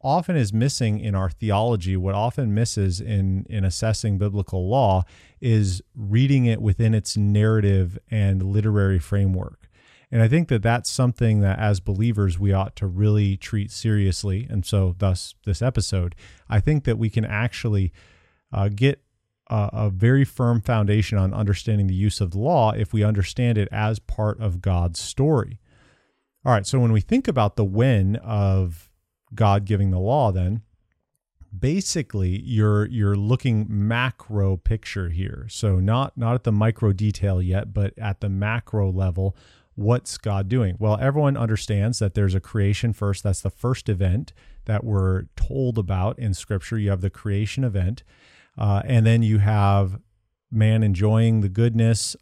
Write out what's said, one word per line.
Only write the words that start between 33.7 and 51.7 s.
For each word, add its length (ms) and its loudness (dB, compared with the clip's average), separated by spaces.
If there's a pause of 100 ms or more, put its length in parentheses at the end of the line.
picture 520 -4
here. 400 -6
So 300 0
not, 380 0
not 160 0
at 120 -2
the 60 0
micro 420 2
detail 480 0
yet, 320 -2
but 240 -2
at 240 -6
the 80 -4
macro 640 -2
level, 440 -2 (400)
what's 420 -2
God 300 -4
doing? 320 0
Well, 200 0
everyone 380 0
understands 600 0
that 140 0
there's 220 2
a 40 2
creation 540 -2
first. 300 -4
That's 180 -2
the 80 -4
first 400 -4
event 440 0 (320)
that 180 -2
we're 400 0 (120)
told 420 -2
about 420 -2
in 140 -2
Scripture. 440 -6
You 140 0
have 100 -2
the 80 -2
creation 540 -4
event, 400 -2 (540)
uh, 260 0
and 220 2
then 160 4
you 160 2
have 600 2 (520)
man 300 2
enjoying 600 2
the 80 0
goodness 720 0